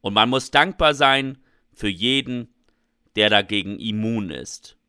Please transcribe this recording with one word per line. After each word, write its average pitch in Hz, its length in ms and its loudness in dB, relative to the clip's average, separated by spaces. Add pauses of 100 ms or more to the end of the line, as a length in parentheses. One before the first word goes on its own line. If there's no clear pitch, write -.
Und 101 140 -6
man 110 140 4
muss 131 220 -2
dankbar 151 440 2
sein 135 440 2 (340)
für - 160 -6
jeden, 120 640 -2 (640)
der 104 140 4
dagegen 101 480 0
immun 107 520 -4
ist. - 460 -14 (120)